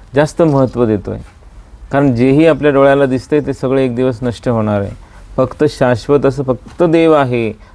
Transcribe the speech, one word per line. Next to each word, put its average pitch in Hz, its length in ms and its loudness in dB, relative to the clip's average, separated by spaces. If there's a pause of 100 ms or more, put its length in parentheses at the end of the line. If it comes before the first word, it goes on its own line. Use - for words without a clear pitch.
(140)
जास्त 151 280 0
महत्त्व 131 420 0
देतोय. 104 340 -2 (760)
कारण 139 240 0
जेही 135 300 2
आपल्या 147 240 2
डोळ्याला 139 360 4
दिसतंय 131 340 -2
ते 139 120 -4
सगळं 135 280 -2
एक 123 160 -2
दिवस 127 260 -2
नष्ट 123 260 -6
होणार 107 320 0
आहे. 98 100 -6 (460)
फक्त 131 320 0
शाश्वत 135 580 0
असं 135 160 -2
फक्त 127 400 -6
देव 165 300 4
आहे 123 400 0 (220)